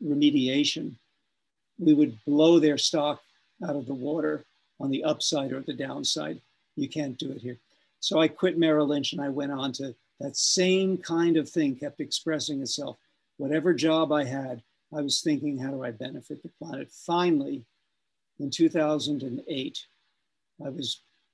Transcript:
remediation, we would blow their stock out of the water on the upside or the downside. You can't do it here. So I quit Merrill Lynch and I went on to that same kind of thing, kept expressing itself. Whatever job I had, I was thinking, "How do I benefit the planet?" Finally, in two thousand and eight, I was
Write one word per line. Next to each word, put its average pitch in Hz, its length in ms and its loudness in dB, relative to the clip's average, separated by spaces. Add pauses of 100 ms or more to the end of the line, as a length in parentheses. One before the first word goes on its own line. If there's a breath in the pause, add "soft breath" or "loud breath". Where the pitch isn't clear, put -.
remediation, 143 880 2 (880)
we 156 120 6
would 147 320 4
blow 156 360 6
their 147 180 4
stock 147 420 0 (460)
out 147 80 -2
of 139 120 -6
the 139 80 -6
water 147 500 -4 (340)
on 139 120 -4
the 135 120 -2
upside 147 500 -2
or 135 80 -6
the - 120 -8
downside. 143 680 -6 (360)
You 139 120 -4
can't 139 300 -6
do 139 140 -8
it 120 100 -14
here. 120 160 -10 (400)
So - 220 2
I 160 80 6
quit 160 300 0
Merrill 156 280 4
Lynch 143 260 0
and 139 80 -6
I 143 80 -4
went 139 240 -4
on 135 200 -4
to 135 200 -8 (280)
that 139 160 -8
same 190 600 2
kind 170 380 2
of 151 120 0
thing, 143 260 2
kept 143 260 -10
expressing 147 600 -4
itself. 131 340 -6 (420)
Whatever 156 360 2
job 160 380 2
I 147 120 2
had, 131 380 -6 (300)
I 151 100 -6
was 139 180 -2
thinking, 147 360 -2
"How 131 140 -4
do 131 140 -6
I 123 80 -6
benefit 131 500 -12
the 170 60 -14 (100)
planet?" 143 320 -10
Finally, 160 760 0 (760)
in 143 100 -6
two 165 180 4
thousand 151 540 0
and 127 240 -6
eight, - 400 -8 (800)
I 143 40 -8
was 139 320 -8 (340)